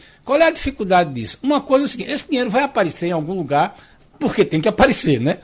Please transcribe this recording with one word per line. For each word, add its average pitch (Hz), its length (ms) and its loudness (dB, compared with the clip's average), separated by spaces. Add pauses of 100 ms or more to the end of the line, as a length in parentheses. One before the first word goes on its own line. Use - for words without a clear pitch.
(240)
Qual 262 120 0
é 330 60 6
a 320 80 4
dificuldade 185 600 0
disso? 117 280 -8
Uma 285 200 0
coisa 277 240 2
é - 20 -2
o - 20 -4
seguinte: - 220 -8
esse - 160 -8
dinheiro 254 220 -2
vai 240 140 0
aparecer 196 440 -2
em 175 40 -2
algum 160 220 -4
lugar, 151 440 -2 (420)
porque 214 240 2
tem - 160 -2
que 160 80 0
aparecer, 202 540 2
né? 135 220 -2